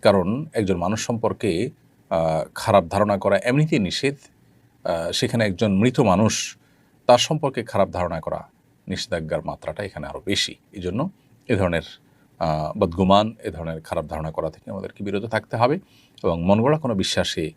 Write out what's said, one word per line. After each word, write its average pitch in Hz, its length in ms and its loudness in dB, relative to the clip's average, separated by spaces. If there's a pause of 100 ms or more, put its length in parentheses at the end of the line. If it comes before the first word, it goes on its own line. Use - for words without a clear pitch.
কারণ 104 520 2
একজন 95 240 0
মানুষ 98 280 -2
সম্পর্কে, 110 640 -2 (400)
আহ, 80 360 0 (100)
খারাপ 101 340 4
ধারণা 101 280 2
করা 98 200 2
এমনিতেই 151 420 2
নিষেধ। 135 360 0 (680)
আহ, 85 280 -4
সেখানে 117 340 0
একজন 98 320 2
মৃত 123 220 4
মানুষ, 107 580 2 (480)
তার 123 120 8
সম্পর্কে 139 460 -2
খারাপ 95 280 0
ধারণা 85 280 -4
করা, - 280 -8 (400)
নিষেধাজ্ঞার 82 580 -4
মাত্রাটা 78 380 -8
এখানে 78 240 -10
আরও - 180 -12
বেশি। - 300 -2 (180)
এই 95 80 -14
জন্য 107 280 -4 (380)
এ 110 80 2
ধরনের, 87 260 0 (580)
আহ, 78 400 -2
বদগুমান, 98 540 4 (100)
এ 110 80 -4
ধরনের 82 300 -8
খারাপ 82 240 -6
ধারণা 78 260 -6
করা 80 180 -4
থেকে - 220 -16
আমাদেরকে 95 320 -10
বিরত 101 220 -4
থাকতে 113 320 -4
হবে, 131 220 2 (440)
এবং 85 200 0
মন 101 180 4
গড়া 147 160 2
কোনো 127 180 -2
বিশ্বাসে 87 600 -2